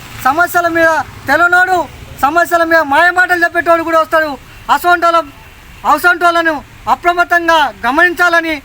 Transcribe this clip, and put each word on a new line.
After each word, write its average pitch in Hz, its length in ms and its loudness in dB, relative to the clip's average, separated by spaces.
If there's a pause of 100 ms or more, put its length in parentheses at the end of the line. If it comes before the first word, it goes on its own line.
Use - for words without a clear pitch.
(260)
సమస్యల 339 420 0 (100)
మీద 330 140 2 (380)
తెలనోడు, 359 480 2 (460)
సమస్యల 339 480 0
మీద 330 100 4 (120)
మాయమాటలు 349 520 2
చెప్పేటోడు 339 440 0
కూడా 330 140 2
వస్తాడు. 311 280 -2 (440)
అసొంటోళ్ళ-, 339 560 0 (640)
అసొంటోళ్ళను 339 640 0 (380)
అప్రమత్తంగా 349 640 0 (280)
గమనించాలని, 330 680 0 (120)